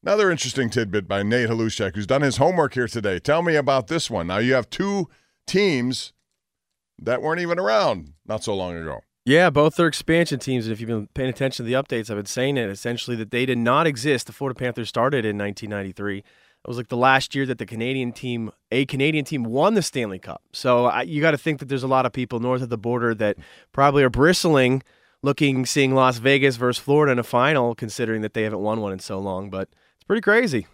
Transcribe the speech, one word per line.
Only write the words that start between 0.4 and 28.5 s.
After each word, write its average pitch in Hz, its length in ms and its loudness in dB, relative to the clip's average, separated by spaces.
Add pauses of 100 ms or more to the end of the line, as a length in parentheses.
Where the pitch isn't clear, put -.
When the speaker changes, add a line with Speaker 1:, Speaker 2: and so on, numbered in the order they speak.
Speaker 1:
tidbit 104 380 -2
by 101 160 -2
Nate 113 260 2
Halushak, 110 460 -2
who's 104 100 -6
done 135 160 2
his 135 140 2
homework 151 380 2
here 123 120 0
today. 104 320 -2
Tell 151 240 0
me 170 140 2
about 135 320 2
this 160 200 -2
one. 87 200 -4
Now, 92 100 0
you 123 160 2
have 120 160 0
two 202 380 -2 (360)
teams 135 680 0 (880)
that 117 180 -2
weren't 160 200 -2
even 170 180 -2
around 170 540 0 (120)
not 107 200 -6
so 104 100 -4
long 90 220 -6
ago. 78 240 -8 (240)
Speaker 2:
Yeah, 165 260 6
both 147 300 2
are 170 80 4
expansion 160 500 0
teams, 123 280 -2
and 113 60 -2
if 107 80 -6
you've 117 60 -8
been 110 280 -4
paying 131 160 -4
attention 127 340 -4
to 113 40 -6
the 120 40 -2
updates, 120 380 -2
I've 104 60 -4
been 101 100 -6
saying 135 320 -2
it, 110 120 -2
essentially 120 460 -6
that 110 160 -8
they 123 120 0
did 127 140 0
not 131 300 4
exist. 131 400 -2
The 117 40 -18
Florida 135 240 -8
Panthers 120 320 -6
started 127 360 0
in 104 120 -2
nineteen 101 340 -6
ninety-three. 101 500 -8
That - 480 -20
was, 120 100 -8
like, 123 100 -10
the 127 80 -6
last 131 380 4
year 139 100 0
that 127 140 -6
the 104 80 -8
Canadian 120 460 -4
team, 117 380 -6 (200)
a 131 160 0
Canadian 143 400 -2
team, 131 180 -6
won 143 300 2
the 196 80 2
Stanley 107 360 -6
Cup. - 240 -16 (120)
So 123 320 2
I, 120 160 2
you 151 180 -4
gotta 156 160 4
think 147 220 -2
that 135 100 -14
there's 131 140 -2
a 131 60 -4
lot 131 180 2
of 120 60 -2
people 123 280 -4
north 127 220 0
of 120 80 -6
the 117 80 -4
border 117 380 0
that 104 200 0 (360)
probably 139 300 4
are 131 60 6
bristling, 135 720 4 (400)
looking, 135 440 0
seeing 131 280 2
Las 127 220 4
Vegas 135 400 2
versus 120 260 -2
Florida 143 300 4
in 123 60 2
a 117 40 -2
final, 123 520 2
considering 110 480 -4
that 107 100 -6
they 113 120 -2
haven't 107 160 -4